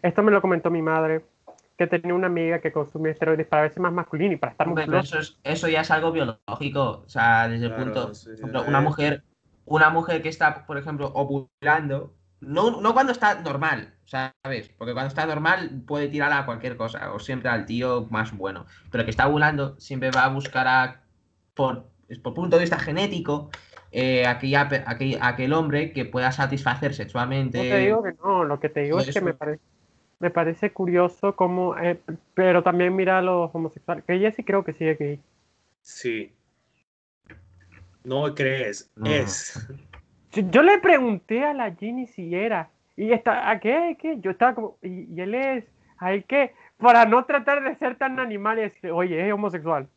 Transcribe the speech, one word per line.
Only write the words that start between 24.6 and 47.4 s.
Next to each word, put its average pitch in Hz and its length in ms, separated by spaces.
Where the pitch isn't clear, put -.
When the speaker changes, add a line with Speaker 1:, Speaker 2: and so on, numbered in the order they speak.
Speaker 2:
pe-, 135 180
aquel, 127 360
aquel 127 320
hombre 156 400
que 131 100
pueda 127 300
satisfacer 135 600
sexualmente. 123 640
Speaker 1:
No 123 60
te 156 160
digo 208 240
que 185 180
no, 185 220
lo 143 160
que 151 100
te 151 120
digo 147 160
Speaker 2:
Todo 160 100
Speaker 1:
es 139 60
que 208 60
Speaker 2:
eso. 185 60
Speaker 1:
me 165 80
pare-, 151 260
me 175 100
parece 170 420
curioso 180 640
cómo, 180 420
eh, 175 220
pero 185 280
también 180 340
mira 190 240
a - 20
los 180 340
homosexuales, 165 500
que 175 100
ella 208 180
sí 226 100
creo 196 220
que 156 80
sí 160 140
es 156 120
gay. 143 200
Speaker 3:
Sí. 110 500
No 139 300
crees, 131 600
Speaker 2:
No. 110 160
Speaker 3:
es. - 560
Speaker 1:
Yo, 208 180
yo 233 140
le 392 160
pregunté 254 640
a 294 100
la 233 200
Ginny 233 340
si 170 280
era, 196 340
y 214 160
está, 226 380
¿a 214 100
qué? 320 400
¿Qué? 311 200
Yo 190 120
estaba 240 240
como, 220 260
¿y, 180 320
y 170 80
él 196 140
es? 262 300
¿A 185 160
él 196 120
qué? 262 280
Para 233 280
no 240 200
tratar 285 380